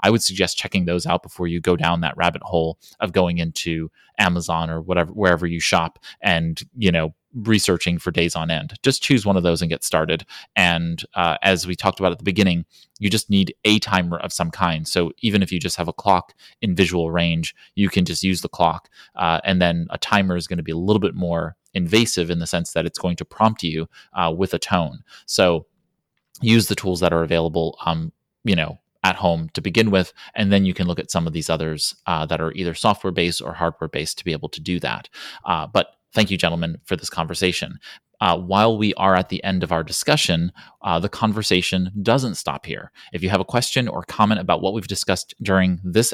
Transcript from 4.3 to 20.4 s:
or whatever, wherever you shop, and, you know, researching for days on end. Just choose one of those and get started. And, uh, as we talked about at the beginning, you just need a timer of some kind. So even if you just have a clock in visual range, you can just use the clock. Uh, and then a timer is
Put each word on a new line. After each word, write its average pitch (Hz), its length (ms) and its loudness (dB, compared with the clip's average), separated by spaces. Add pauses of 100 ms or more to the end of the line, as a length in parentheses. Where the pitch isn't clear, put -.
or 82 120 -6
whatever, 87 320 0
wherever 90 340 2
you 85 140 -4
shop, 82 400 0 (200)
and, 82 400 0 (160)
you 107 140 2
know, 80 240 0 (180)
researching 101 640 0
for 90 140 -4
days 85 240 0
on 82 160 -4
end. 76 320 -6
Just - 220 0
choose 120 200 2
one 101 120 2
of 87 80 2
those 85 180 2
and 85 80 0
get 80 140 -6
started. 80 420 0 (300)
And, 85 480 2 (100)
uh, 87 280 0
as 92 220 2
we 90 120 -4
talked - 240 -2
about 92 100 4
at 85 80 -2
the - 60 -16
beginning, 90 400 2 (340)
you 101 100 -2
just 107 220 -2
need 98 240 2 (100)
a 107 140 6
timer 90 400 -2
of 90 140 -8
some 85 180 -2
kind. 80 380 -2
So 85 320 0
even 104 200 2
if 92 120 0
you 90 80 -2
just 85 160 -4
have 87 100 -4
a 85 60 -6
clock 95 420 0 (260)
in 98 140 0
visual 85 380 2
range, 82 420 0 (220)
you 101 120 2
can 92 160 2
just 85 200 -2
use 92 160 0
the - 80 -6
clock. 82 420 -2 (240)
Uh, 82 300 0
and 90 180 2
then 85 280 2
a - 80 -8
timer 92 380 0
is 85 120 -4